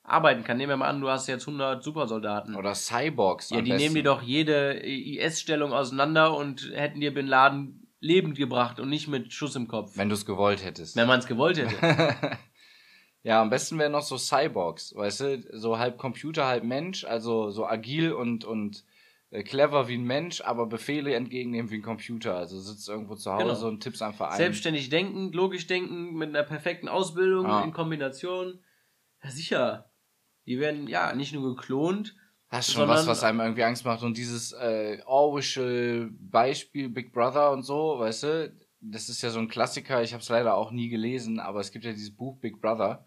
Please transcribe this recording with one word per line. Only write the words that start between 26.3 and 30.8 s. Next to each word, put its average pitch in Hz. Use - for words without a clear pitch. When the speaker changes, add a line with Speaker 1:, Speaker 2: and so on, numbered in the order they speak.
Speaker 1:
einer 147
perfekten 156
Ausbildung 185
Speaker 2:
Ja. 208
Speaker 1:
in 160
Kombination. 170
Ja, 139
sicher. 131
Die 123
werden, 147